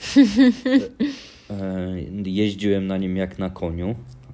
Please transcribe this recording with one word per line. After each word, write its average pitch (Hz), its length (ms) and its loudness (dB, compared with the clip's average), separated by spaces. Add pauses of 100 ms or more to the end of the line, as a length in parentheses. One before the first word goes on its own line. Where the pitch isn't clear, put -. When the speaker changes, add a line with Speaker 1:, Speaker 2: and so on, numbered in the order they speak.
Speaker 1:
<laughs> 247 480 6 (1000)
Speaker 2:
E, 95 440 -6 (300)
jeździłem 98 600 0
na 95 100 -2
nim 95 200 -2
jak 92 220 -4
na 92 120 -4
koniu. 90 440 -6 (400)